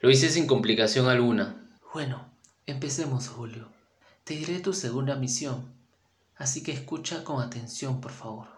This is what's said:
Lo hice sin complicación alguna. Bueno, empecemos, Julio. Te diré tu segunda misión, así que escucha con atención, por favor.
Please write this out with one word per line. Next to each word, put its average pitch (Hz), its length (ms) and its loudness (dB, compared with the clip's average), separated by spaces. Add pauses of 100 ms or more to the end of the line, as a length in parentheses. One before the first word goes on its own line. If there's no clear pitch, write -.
Lo 127 100 8
hice 135 180 8
sin 151 180 4
complicación 110 640 4
alguna. 120 600 2 (240)
Bueno, 135 360 -6 (360)
empecemos, 139 640 -4
Julio. 113 440 -12 (520)
Te 156 100 -6
diré 170 260 -4
tu 185 140 -2
segunda 135 420 -2
misión, 131 560 -4 (640)
así 143 260 -4
que 156 100 -4
escucha - 520 -6
con 139 180 -2
atención, 127 580 -6
por 123 120 -12
favor. - 340 -12 (120)